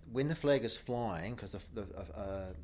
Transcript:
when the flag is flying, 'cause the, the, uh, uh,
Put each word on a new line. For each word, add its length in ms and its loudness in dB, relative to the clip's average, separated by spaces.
when 160 4
the 60 2
flag 320 6
is 100 0
flying, 580 0
'cause 180 -8
the, 100 -6
the, 100 -2
uh, 240 -6
uh, 260 -2